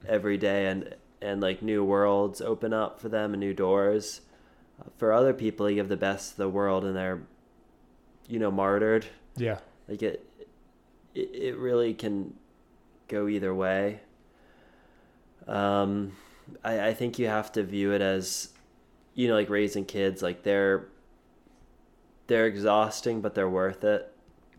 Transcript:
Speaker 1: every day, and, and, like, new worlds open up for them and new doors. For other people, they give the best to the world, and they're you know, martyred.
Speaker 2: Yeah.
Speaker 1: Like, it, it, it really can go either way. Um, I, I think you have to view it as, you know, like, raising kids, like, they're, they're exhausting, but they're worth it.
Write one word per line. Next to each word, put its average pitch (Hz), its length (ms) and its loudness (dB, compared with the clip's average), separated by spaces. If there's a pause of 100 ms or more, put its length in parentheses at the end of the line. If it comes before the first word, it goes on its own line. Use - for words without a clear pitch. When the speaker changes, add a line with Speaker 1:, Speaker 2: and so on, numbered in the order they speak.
Speaker 1:
every 104 300 0
day, 98 300 0
and, 95 280 -4 (260)
and, 101 200 -4
like, 95 200 0
new 107 220 0
worlds 101 580 2
open 113 320 -2
up 110 260 -2
for 117 100 -10
them 107 240 -2
and 98 60 -4
new 98 140 -2
doors. 98 680 2 (760)
For 110 160 2
other 127 200 6
people, 107 320 -2
they 104 100 2
give 101 140 0
the 98 80 0
best 98 340 -2
to - 60 -16
the 98 120 -2
world, 95 340 2
and 95 120 -2
they're 92 280 -4 (1040)
you 117 120 -4
know, 107 120 0
martyred. 101 540 2 (300)
Speaker 2:
Yeah. 113 240 -4 (280)
Speaker 1:
Like, 104 160 -10
it, - 220 -4 (880)
it, 127 200 -6
it 127 240 -6
really 120 360 0
can 101 400 -6 (760)
go 104 200 -2
either 98 260 -2
way. 95 460 0 (1500)
Um, 101 680 0 (500)
I, 110 240 -2
I 113 60 2
think 120 260 -4
you 117 80 0
have 107 260 -2
to 107 100 0
view 98 300 -2
it 101 80 2
as, 95 480 -2 (640)
you 123 140 0
know, 113 80 4
like, 104 140 2
raising 101 360 0
kids, 98 360 -2
like, 90 220 -4
they're, 98 440 2 (1400)
they're 113 200 4
exhausting, 107 760 2
but 101 140 -6
they're 95 140 2
worth 92 340 -2
it. 104 280 0 (480)